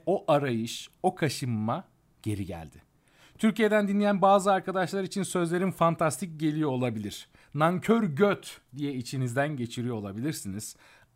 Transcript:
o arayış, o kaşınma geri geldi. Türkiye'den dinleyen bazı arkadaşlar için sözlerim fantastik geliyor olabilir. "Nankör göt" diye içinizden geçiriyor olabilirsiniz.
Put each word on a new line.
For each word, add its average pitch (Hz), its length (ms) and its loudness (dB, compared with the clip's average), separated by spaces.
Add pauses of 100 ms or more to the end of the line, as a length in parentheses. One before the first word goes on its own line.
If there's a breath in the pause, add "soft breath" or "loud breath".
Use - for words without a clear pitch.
o 190 220 0
arayış, 127 600 0 (120)
o - 120 2
kaşınma 123 680 -2 (380)
geri 101 240 -4
geldi. 82 400 -14 (520 soft breath)
Türkiye'den 214 500 4
dinleyen 202 340 2
bazı 196 300 6
arkadaşlar 190 500 0
için 185 200 -4
sözlerim 175 480 0
fantastik 165 680 0
geliyor 151 300 0
olabilir. 113 580 -4 (260 soft breath)
"Nankör 180 500 2
göt" 185 560 0 (160)
diye 143 180 -4
içinizden 131 640 -2
geçiriyor 120 400 -6
olabilirsiniz. 104 800 -8 (400 soft breath)